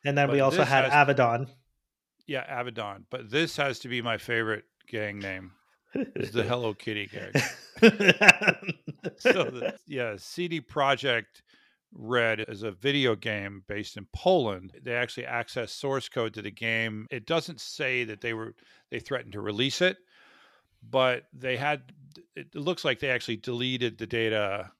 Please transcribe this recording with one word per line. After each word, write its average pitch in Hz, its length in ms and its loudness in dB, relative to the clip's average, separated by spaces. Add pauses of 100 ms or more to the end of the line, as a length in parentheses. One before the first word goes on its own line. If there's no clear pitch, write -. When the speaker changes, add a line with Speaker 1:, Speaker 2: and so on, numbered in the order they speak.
Speaker 1:
And 143 100 2
then 143 120 6
Speaker 2:
But 135 60 2
Speaker 1:
we 139 60 6
also 135 180 6
Speaker 2:
this 143 100 4
Speaker 1:
had 131 220 6
Speaker 2:
has 147 180 8
Speaker 1:
Avedon. 127 400 4 (760)
Speaker 2:
Yeah, 135 200 -4 (160)
Avedon. 107 480 -6
But 120 200 -8
this 156 280 0
has 139 220 -2
to 131 80 -12
be 123 120 -2
my 117 160 -2
favorite 110 480 -2 (240)
gang 107 300 -6
name. 95 340 -8 (400)
It's - 380 -4
the 113 120 0
Speaker 1:
<laughs> - 20 0
Speaker 2:
Hello 117 280 -2
Kitty 104 400 -6
gang. - 200 -12 (500)
Speaker 1:
<laughs> 208 400 6 (960)
Speaker 2:
So - 260 4
the, 123 300 -6 (120)
yeah, 123 300 -4
C 170 320 -6
D 165 120 -4
Projekt 135 840 0 (500)
Red 113 560 0
is 104 140 -10
a 110 80 -4
video 123 440 2
game 101 540 -6
based 104 280 -8
in 98 180 -14
Poland. 107 580 0 (100)
They 123 120 -6
actually 120 320 -4
access 120 460 -6
source 135 360 -4
code 113 260 -4
to 107 80 -10
the 101 80 -8
game. 113 600 -2
It 120 160 -10
doesn't 160 340 -2
say 127 440 -4
that 107 160 -10
they 117 140 -4
were, 110 200 -8 (360)
they 120 100 -6
threatened 123 340 -6
to 104 60 -8
release 107 400 -2
it, 185 180 2 (880)
but 127 440 2
they 127 240 -4
had, 139 360 -4 (420)
it - 200 -14
looks 160 300 -4
like 127 160 2
they 139 100 -2
actually 120 260 -2
deleted 120 640 -2
the 113 80 -6
data. 107 720 0